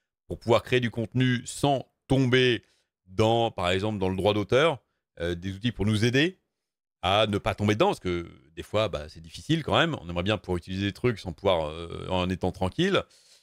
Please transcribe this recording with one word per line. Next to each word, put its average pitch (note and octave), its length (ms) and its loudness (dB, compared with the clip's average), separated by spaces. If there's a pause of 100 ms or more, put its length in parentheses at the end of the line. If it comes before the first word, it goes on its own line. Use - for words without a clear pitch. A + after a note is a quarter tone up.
(280)
pour F2 100 -8
pouvoir A2 240 2
créer B2+ 160 0
du A#2+ 140 -4
contenu B2 520 0
sans - 460 -4 (160)
tomber B2+ 560 4 (440)
dans, A2 440 2
par F2+ 200 0
exemple, G2+ 280 0
dans F#2+ 120 0
le F#2+ 60 -2
droit F#2+ 160 2
d'auteur, B2 460 2 (400)
euh, F2 160 -2
des F#2 180 -8
outils G#2+ 200 -4
pour G2 140 -2
nous G#2+ 180 0
aider C#3 340 2 (640)
à G2+ 240 4
ne G2+ 120 0
pas G2 160 -4
tomber G#2 200 2
dedans, E3+ 140 2
parce F#3 120 -2
que F2 280 -4 (260)
des E2 80 -12
fois, G#2 260 -2
bah, D2+ 200 -8
c'est - 120 -20
difficile C#3+ 440 -4
quand F#2+ 120 0
même. D3+ 240 2
On E2 80 -16
aimerait F2 140 -4
bien G2+ 160 0
pouvoir F2+ 200 -4
utiliser F#2+ 280 -4
des G2+ 60 -2
trucs A#2+ 260 -4
sans F#2 140 -10
pouvoir, E2+ 360 0
euh, E2+ 400 -10
en F2+ 220 0
étant F#2 220 -2
tranquille. C#3 500 -2 (400)